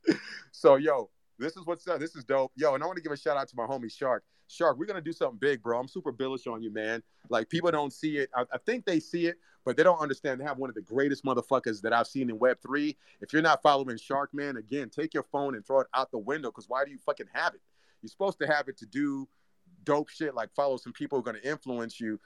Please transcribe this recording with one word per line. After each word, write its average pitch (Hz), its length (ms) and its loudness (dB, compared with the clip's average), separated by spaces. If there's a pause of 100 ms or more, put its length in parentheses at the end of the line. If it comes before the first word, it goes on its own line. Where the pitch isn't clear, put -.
(500)
So, 143 240 8
yo, 135 340 2 (300)
this 147 180 -4
is 185 100 -16
what's 165 200 -6
up. 170 140 -2
This 160 160 -6
is 127 80 -12
dope. 135 320 0
Yo, 147 180 4
and 135 80 -2
I 156 40 -2
wanna 180 140 -6
give 156 120 -6
a 143 40 -2
shout 143 200 -2
out 135 120 -4
to - 80 -20
my 117 100 -2
homie 123 240 -4
Shark. 127 340 -2 (240)
Shark, 151 300 2
we're 170 80 -4
gonna 196 140 -6
do 160 120 -8
something 135 260 -2
big, 131 240 2
bro. 117 160 0
I'm 131 100 -4
super 156 240 -6
bullish 131 340 -4
on 113 160 -6
you, 110 80 -6
man. 110 320 -4 (280)
Like, 113 180 2
people 170 220 2
don't 147 220 0
see 151 260 -4
it. 135 160 -2
I, 123 80 2 (100)
I 127 120 -4
think 240 200 -2
they 170 160 2
see 170 260 -2
it, 170 100 -2 (280)
but 123 120 0
they 147 60 8
don't 170 160 8
understand. 139 420 -2
They 139 40 -8
have 143 140 -4
one 131 120 -4
of 110 60 -16
the 107 60 -8
greatest 135 420 0
motherfuckers 123 580 0
that 110 100 0
I've 117 140 4
seen 131 240 -4
in 110 80 -6
Web 127 240 4
three. 143 340 -2 (240)
If - 120 -10
you're 156 100 4
not 156 180 6
following 135 360 4
Shark, 139 360 -4
man, 143 240 -6
again, 117 320 -6
take 151 240 -6
your 139 120 -2
phone 139 320 -2
and 104 100 -14
throw 135 140 4
it 123 140 0
out 131 160 0
the 120 80 -6
window, 127 320 -4
'cause 107 180 -14
why 131 160 -2
do 143 80 -4
you 131 60 -16
fucking 127 340 -4
have 160 220 -2
it? - 60 -20 (400)
You're 110 80 -14
supposed 196 300 -2
to 147 80 -2
have 147 220 0
it 131 100 -12
to 110 80 -18
do 139 420 -4 (540)
dope 147 260 0
shit, 151 260 -6
like 113 200 -6
follow 139 220 2
some 120 160 -12
people 139 260 -4
who - 20 2
are 117 120 -4
gonna 110 120 -12
influence 127 560 -6
you. 107 260 -4